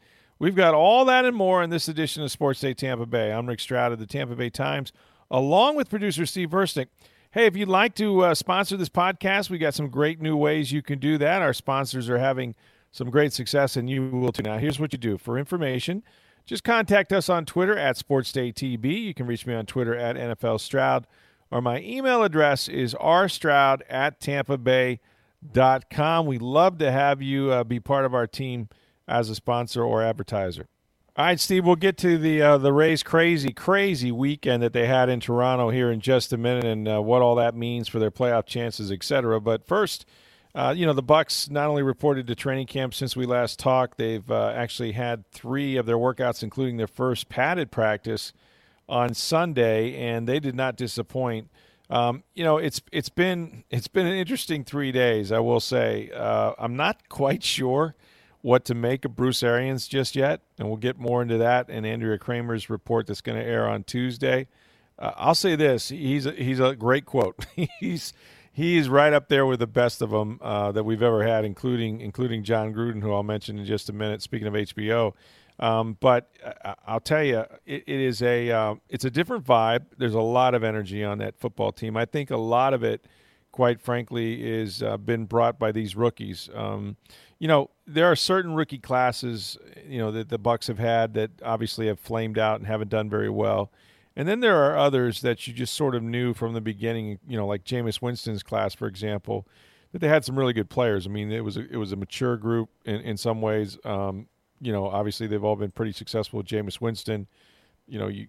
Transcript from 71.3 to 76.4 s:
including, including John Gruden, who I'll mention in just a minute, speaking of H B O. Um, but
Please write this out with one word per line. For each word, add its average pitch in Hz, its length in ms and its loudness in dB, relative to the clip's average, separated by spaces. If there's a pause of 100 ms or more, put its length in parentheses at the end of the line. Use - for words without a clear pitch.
including, 113 560 -4
including 113 440 -6
John 110 280 0
Gruden, 110 300 -4
who 107 100 -2
I'll 101 120 0
mention 107 340 -6
in 101 60 -8
just 104 240 -4
a 104 40 -8
minute, 107 300 -6
speaking 107 240 -8
of 104 80 -4
H 104 220 -4
B 107 160 -2
O. 113 220 2 (440)
Um, 113 400 0
but 123 320 4 (140)